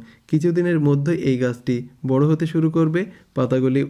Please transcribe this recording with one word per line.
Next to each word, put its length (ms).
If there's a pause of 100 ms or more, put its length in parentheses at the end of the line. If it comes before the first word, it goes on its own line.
(260)
কিছুদিনের 540
মধ্যেই 380 (120)
এই 80
গাছটি 380 (300)
বড় 240
হতে 160
শুরু 300
করবে, 240 (340)
পাতাগুলি 560